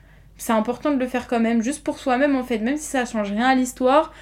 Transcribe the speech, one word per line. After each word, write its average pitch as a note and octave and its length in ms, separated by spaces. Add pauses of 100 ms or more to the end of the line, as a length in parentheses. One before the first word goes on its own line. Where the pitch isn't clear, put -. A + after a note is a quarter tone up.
(360)
c'est - 160
important A#3+ 380
de C#4 80
le B3+ 80
faire B3+ 220
quand A#3+ 100
même, A3+ 240
juste C4 220
pour D4 160
soi-même C#4 340
en B3+ 80
fait, A#3+ 160
même A#3+ 180
si D4+ 100
ça B3+ 180
change G#3+ 260
rien G#3+ 160
à C4 80
l'histoire, B3+ 680